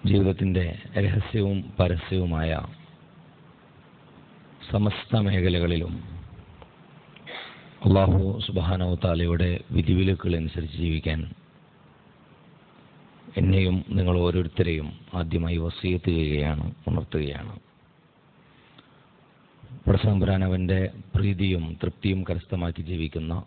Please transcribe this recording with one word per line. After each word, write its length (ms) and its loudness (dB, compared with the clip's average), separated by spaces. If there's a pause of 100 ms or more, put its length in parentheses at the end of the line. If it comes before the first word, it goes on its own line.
ജീവിതത്തിൻ്റെ 560 2 (400)
രഹസ്യവും 540 0 (200)
പരസ്യവുമായ 720 0 (2250)
സമസ്ത 440 0 (140)
മേഖലകളിലും 680 2 (1900)
അല്ലാഹു 340 8 (260)
സുബ്ഹാനഹു 480 0
വ 100 -2
തആലയുടെ 460 2 (280)
വിധിവിലക്കുകൾ 640 2
അനുസരിച്ച് 440 -6
ജീവിക്കാൻ 360 -2 (2250)
എന്നെയും 340 4 (220)
നിങ്ങൾ 180 4 (100)
ഓരോരുത്തരെയും 600 0 (320)
ആദ്യമായി 460 0
വസിയത്ത് 520 -2
ചെയ്യുകയാണ്, 480 0 (220)
ഉണർത്തുകയാണ്. 680 -4 (2250)
പടച്ചതമ്പുരാൻ 640 4
അവൻ്റെ 320 0 (360)
പ്രീതിയും 480 2 (200)
തൃപ്തിയും 400 -2
കരസ്ഥമാക്കി 580 -4
ജീവിക്കുന്ന 520 -4 (140)